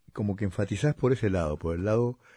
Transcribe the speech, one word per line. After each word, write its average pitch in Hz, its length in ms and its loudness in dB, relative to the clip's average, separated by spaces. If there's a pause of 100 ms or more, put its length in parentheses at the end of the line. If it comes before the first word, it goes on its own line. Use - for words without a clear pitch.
(120)
como 104 220 -2
que 104 100 -6
enfatizás 104 500 0
por 127 180 2
ese 110 180 0
lado, 82 260 2
por 82 200 -2
el 90 80 -4
lado 120 340 0 (180)